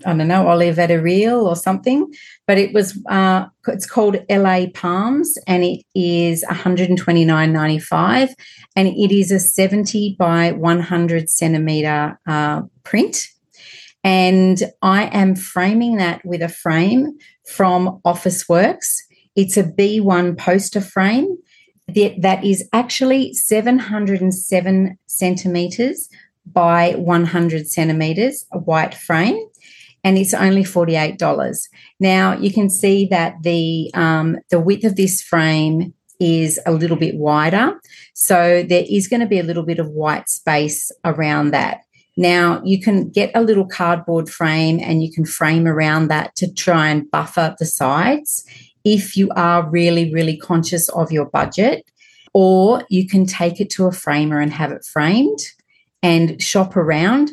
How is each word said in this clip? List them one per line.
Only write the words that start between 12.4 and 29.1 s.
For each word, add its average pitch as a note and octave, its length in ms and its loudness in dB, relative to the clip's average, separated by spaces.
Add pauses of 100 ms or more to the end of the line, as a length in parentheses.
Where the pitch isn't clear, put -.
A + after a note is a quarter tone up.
print. - 440 -2 (760)
And F#3 580 4 (200)
I G3 240 2
am F#3+ 280 2
framing G#3+ 600 -2
that F3 280 -4
with F3 180 -6
a E3+ 60 -4
frame F#3+ 680 0 (280)
from F#3 580 0
Officeworks. F3+ 960 0 (360)
It's G3 220 0
a G3 80 4
B G3+ 360 0
one F3+ 360 2
poster G3 460 0
frame B3 560 0 (500)
that, G3+ 320 0
that F#3+ 240 2
is F#3+ 280 0
actually C4 600 0
seven A3+ 460 0
hundred G3+ 420 -2
and F#3 140 2
seven F#3+ 720 0
centimetres F#3 1040 -4 (360)
by F3 480 2
one E3+ 320 0
hundred E3 440 -2
centimetres, D#3+ 840 -2
a F#3+ 60 -8
white D#3+ 360 -2
frame, G#3+ 500 -2 (600)